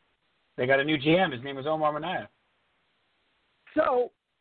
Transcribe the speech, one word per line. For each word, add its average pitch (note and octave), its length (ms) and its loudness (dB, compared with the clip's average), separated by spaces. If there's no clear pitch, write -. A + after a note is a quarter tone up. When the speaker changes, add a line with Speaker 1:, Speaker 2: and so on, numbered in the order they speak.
Speaker 1:
They B2+ 100 -2
got C3+ 120 4
a C#3 60 2
new D#3 140 0
G D3+ 180 4
M. F#3 160 2
His A#2+ 100 -10
name C#3 140 -10
was C3+ 100 -8
Omar D#3 320 0
Minaya. D3+ 300 -8
Speaker 2:
So, B3+ 380 2